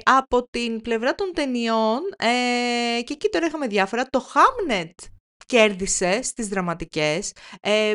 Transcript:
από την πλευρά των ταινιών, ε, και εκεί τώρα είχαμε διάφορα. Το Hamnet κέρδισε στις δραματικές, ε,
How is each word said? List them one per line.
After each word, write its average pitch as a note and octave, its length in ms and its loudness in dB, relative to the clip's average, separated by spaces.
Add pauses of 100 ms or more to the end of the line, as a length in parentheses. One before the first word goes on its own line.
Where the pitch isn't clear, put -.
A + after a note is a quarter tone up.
από B3 460 2
την A3+ 320 -4
πλευρά A#3 340 -2
των F#4+ 180 -4
ταινιών, A#3 680 0 (180)
ε, A#3+ 840 0
και C#4+ 100 -8
εκεί G#4 160 -2
τώρα E4+ 160 0
είχαμε D4+ 220 -2
διάφορα. G#3 420 0
Το B3+ 140 0 (100)
Hamnet D#4+ 580 2 (540)
κέρδισε G3+ 760 2
στις A#3 260 -8
δραματικές, E3+ 840 -2 (280)
ε, G#3+ 340 2